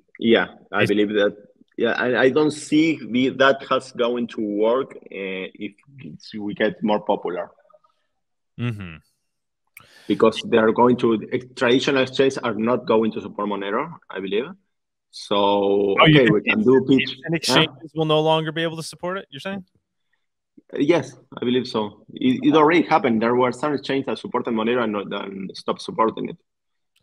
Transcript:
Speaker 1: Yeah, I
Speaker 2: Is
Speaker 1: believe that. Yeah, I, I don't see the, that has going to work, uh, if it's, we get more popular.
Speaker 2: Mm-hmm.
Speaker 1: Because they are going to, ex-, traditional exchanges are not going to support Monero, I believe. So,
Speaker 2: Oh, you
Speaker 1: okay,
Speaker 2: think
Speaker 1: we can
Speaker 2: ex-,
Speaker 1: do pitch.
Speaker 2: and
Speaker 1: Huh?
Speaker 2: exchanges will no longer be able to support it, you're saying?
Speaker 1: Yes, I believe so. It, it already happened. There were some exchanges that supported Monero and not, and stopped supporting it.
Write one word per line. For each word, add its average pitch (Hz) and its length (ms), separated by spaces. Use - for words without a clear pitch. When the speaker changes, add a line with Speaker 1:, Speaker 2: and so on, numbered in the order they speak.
Speaker 1:
Yeah, 107 300
I 101 120
Speaker 2:
Is 95 60
Speaker 1:
believe 104 200
that. 101 280
Yeah, 113 140
I, 120 300
I 131 80
don't 151 220
see 151 540
the, 123 320
that 135 320
has 131 220
going 120 380
to 120 120
work, 107 540
uh, - 40
if 101 200
it's, - 340
we 104 220
get 107 260
more 104 200
popular. 90 500
Speaker 2:
Mm-hmm. 101 380
Speaker 1:
Because 110 400
they 113 100
are 110 140
going 120 260
to, 113 340
ex-, 127 140
traditional 131 480
exchanges 135 340
are 117 160
not 117 320
going 110 280
to 110 80
support 101 280
Monero, 104 420
I 95 100
believe. 98 260
So, - 260
Speaker 2:
Oh, 156 60
you 151 140
Speaker 1:
okay, 123 60
Speaker 2:
think 107 60
Speaker 1:
we 107 100
can 110 180
Speaker 2:
ex-, 107 60
Speaker 1:
do 127 220
pitch. 131 380
Speaker 2:
and 160 80
Speaker 1:
Huh? 165 40
Speaker 2:
exchanges 160 580
will 156 100
no 156 160
longer 160 300
be 165 120
able 160 140
to 160 60
support 180 340
it, 190 120
you're 180 100
saying? 196 260
Speaker 1:
Yes, 147 360
I - 80
believe 123 240
so. 107 460
It, 127 300
it 147 120
already 156 280
happened. 113 380
There 117 140
were 123 160
some 147 220
exchanges 135 320
that 113 140
supported 120 340
Monero 120 300
and 110 100
not, 101 320
and 98 300
stopped - 260
supporting - 480
it. - 80